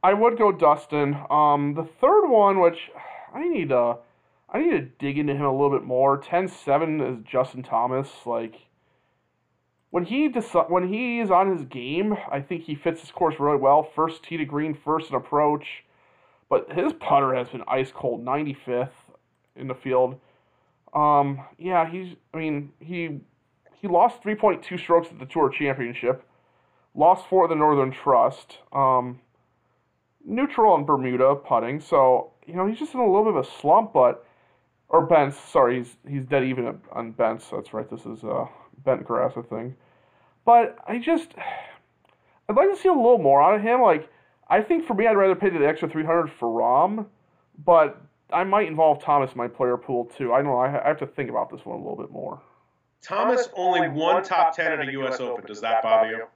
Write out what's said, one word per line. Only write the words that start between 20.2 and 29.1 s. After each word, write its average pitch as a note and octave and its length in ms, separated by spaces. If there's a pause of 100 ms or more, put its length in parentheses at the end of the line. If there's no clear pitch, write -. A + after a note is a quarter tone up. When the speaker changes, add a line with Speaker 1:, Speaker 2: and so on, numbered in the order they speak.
Speaker 1:
Um, C#3+ 460 (180)
yeah, E3+ 320
he's, F3+ 240 (180)
I - 40
mean, D3 420
he, E3 400 (600)
he G3+ 80
lost F#3 340
three G#3 140
point G#3 260
two F3+ 160
strokes E3+ 320
at - 80
the C3 80
Tour D3 240
Championship, C3 720 (720)
lost F3 340
four F#3 180
at - 20
the E3 80
Northern D3 340
Trust, B2+ 680 (140)
um, B2+ 460 (1040)